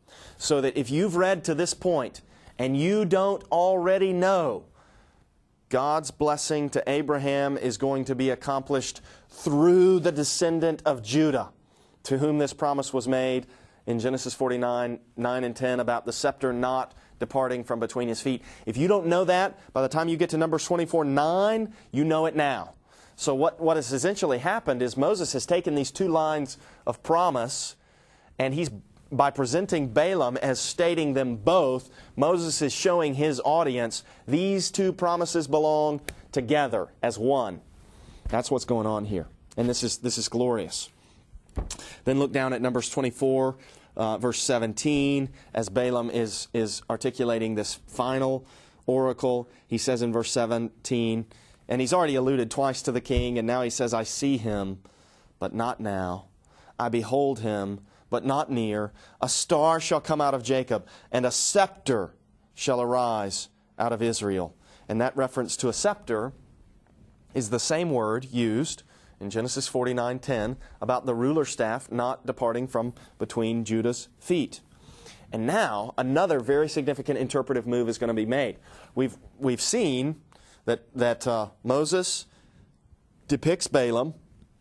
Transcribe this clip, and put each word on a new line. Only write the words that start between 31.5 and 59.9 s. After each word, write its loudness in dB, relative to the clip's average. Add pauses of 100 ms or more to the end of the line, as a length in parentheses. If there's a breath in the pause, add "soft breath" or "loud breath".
Moses 2
is 0
showing 2
his 0
audience 0 (240 loud breath)
these 0
two 0
promises 0
belong 2 (300 loud breath)
together 0 (100)
as -2
one. 0 (680 loud breath)
That's -2
what's 0
going 0
on -2
here. -6 (300)
And 0
this -2
is, -4
this -4
is -4
glorious. -2 (1160 loud breath)
Then 2
look 0
down -2
at -2
Numbers -2
twenty-four, 0 (400 loud breath)
uh, -2
verse -2
seventeen, 0 (220 loud breath)
as -4
Balaam 0
is, -4
is -2
articulating -2
this -6
final -2 (400 loud breath)
oracle. 0 (180 loud breath)
He -2
says 0
in 0
verse -2
seventeen, -2 (440 soft breath)
and 0
he's 0
already 2
alluded 0
twice -2
to -2
the -2
king, 0
and -2
now 0
he -2
says, -2
"I -2
see -2
him, -4 (600 soft breath)
but -6
not -4
now. -4 (520 soft breath)
I -2
behold 0
him, -4 (280 soft breath)
but -2
not -2
near. -2 (280 loud breath)
A 0
star 2
shall 0